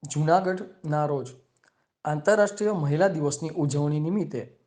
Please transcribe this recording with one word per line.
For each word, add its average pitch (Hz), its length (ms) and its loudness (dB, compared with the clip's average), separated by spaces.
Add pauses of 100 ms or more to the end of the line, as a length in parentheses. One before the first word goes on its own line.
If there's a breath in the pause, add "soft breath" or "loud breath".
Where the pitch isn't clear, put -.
જૂનાગઢના 165 1000 0
રોજ 139 220 -4 (760)
આંતરરાષ્ટ્રીય 202 680 2
મહિલા 156 360 2
દિવસની 156 420 -2
ઉજવણી 147 500 0
નિમિત્તે 151 680 -4